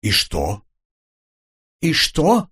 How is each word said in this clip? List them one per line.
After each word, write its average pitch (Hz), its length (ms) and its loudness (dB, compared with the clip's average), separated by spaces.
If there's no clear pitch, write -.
"И 107 120 -2
что?" 82 520 -4
"И 165 120 0
что?" 190 600 2